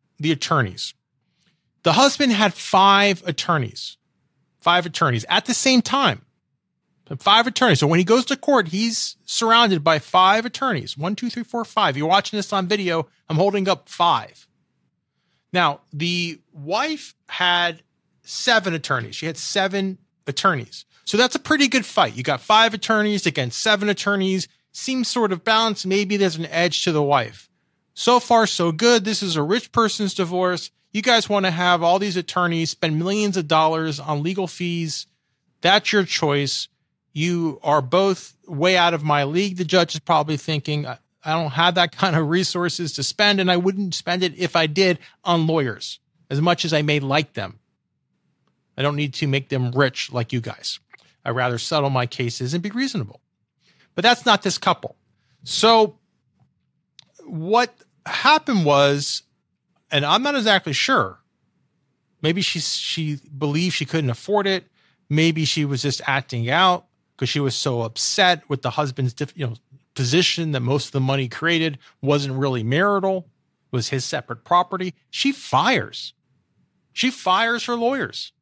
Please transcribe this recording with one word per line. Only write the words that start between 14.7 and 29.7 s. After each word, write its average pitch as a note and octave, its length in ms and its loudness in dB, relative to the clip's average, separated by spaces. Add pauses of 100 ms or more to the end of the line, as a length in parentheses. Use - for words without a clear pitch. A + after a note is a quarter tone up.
Now, E3 300 0 (100)
the E3+ 480 -4 (140)
wife A3 600 -6 (120)
had F3 540 0 (400)
seven G3+ 540 0
attorneys. B2+ 400 -6
She - 100 -10
had D#3+ 120 -6
seven F#3+ 600 -4 (300)
attorneys. C#3+ 580 -2 (180)
So - 140 -2
that's A#3+ 160 2
a - 60 -6
pretty C#4+ 280 2
good B3 160 0
fight. B2+ 320 0
You B2 60 -6
got C3+ 200 -2
five A3 340 4
attorneys G#3 500 -2
against C3+ 340 -2
seven G#3 300 0
attorneys. F#3+ 580 -2 (240)
Seems C4 360 -4
sort A3 240 0
of F3 120 -6
balanced. A3 440 0
Maybe G3 280 0
there's F#3+ 200 2
an E3 100 -6
edge E3+ 380 -2
to F3+ 80 0
the D3+ 100 2
wife. C3+ 480 -2 (460)
So B3 240 4
far, A3+ 260 4
so E3+ 260 0
good. A3+ 320 4
This G3+ 200 -4
is F3 120 -4
a D3+ 60 0
rich F#3+ 300 -2